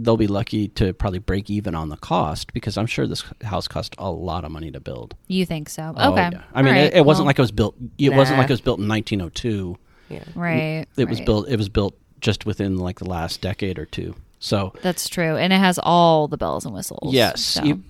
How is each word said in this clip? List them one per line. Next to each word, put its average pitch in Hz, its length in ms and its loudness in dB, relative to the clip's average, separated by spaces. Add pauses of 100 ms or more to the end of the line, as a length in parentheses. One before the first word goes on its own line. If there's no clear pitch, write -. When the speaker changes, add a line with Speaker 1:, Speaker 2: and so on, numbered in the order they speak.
Speaker 1:
they'll 113 140 4
be 110 120 4
lucky 101 420 0
to 95 240 0
probably 92 260 -2
break 98 300 -2
even 101 260 -2
on 80 140 -4
the 151 80 -10
cost - 560 -4
because - 240 -4
I'm 101 80 0
sure 131 200 -2
this - 160 -4 (220)
house 95 240 -4
cost - 300 -8
a 98 120 -6
lot 85 360 -6
of 78 60 -10
money 80 200 -10
to 69 80 -12
build. - 340 -12 (140)
Speaker 2:
You 185 180 -2
think 156 220 -8
so? 160 300 -10
Speaker 1:
Oh, 185 160 2
Speaker 2:
Okay. 180 180 2
Speaker 1:
yeah. 175 100 -10 (120)
I 131 80 2
mean, - 120 6
Speaker 2:
All 190 60 6
right, 185 60 6
Speaker 1:
it, - 80 2
it 170 120 8
wasn't 151 200 6
Speaker 2:
well 143 60 6
Speaker 1:
like 139 80 2
it - 20 8
was 113 100 4
built. 104 240 0 (220)
It 139 160 4
wasn't 135 240 6
Speaker 3:
Nah. 131 60 6
Speaker 1:
like 135 60 0
it 139 40 4
was 117 80 -2
built 117 180 0
in 104 80 -2
nineteen 107 340 0
oh 85 60 -4
two. 95 500 -4 (300)
Speaker 3:
Yeah. - 160 -12 (120)
Speaker 2:
Right, 160 500 -2 (100)
Speaker 1:
It 120 140 0
was 117 100 -2
Speaker 2:
right. - 60 -10
Speaker 1:
built. 120 240 2
It 131 80 0
was 104 100 0
built 101 300 -2 (240)
just - 240 0
within, 98 320 -2
like, 90 220 -6
the 90 100 -8
last 82 320 -6
decade 92 360 -4
or 78 80 -10
two. 87 300 -10 (240)
So 98 420 -2
Speaker 2:
That's - 280 -4
true, 160 260 -2
and 175 160 2
it 190 80 4
has 185 240 4
all 165 460 4
the 151 80 -6
bells 78 280 -4
and 113 80 -10
whistles, 98 400 -8
Speaker 1:
Yes, 117 280 4
Speaker 2:
so. - 240 -2
Speaker 1:
e-, 175 240 2